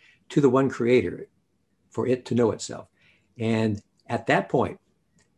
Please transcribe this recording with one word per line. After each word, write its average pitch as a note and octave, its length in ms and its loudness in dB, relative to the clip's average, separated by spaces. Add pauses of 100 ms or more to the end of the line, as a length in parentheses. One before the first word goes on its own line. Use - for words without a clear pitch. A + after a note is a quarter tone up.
(300)
to D#3 120 0
the C#3 80 8
one C3+ 200 2
creator A#2 580 0 (640)
for A#2 180 -4
it B2 180 -2
to A#2 100 -2
know A#2 160 2
itself. - 360 -10 (500)
And A2 440 -2 (260)
at A#2+ 200 -6
that - 220 0
point, A2+ 300 0 (580)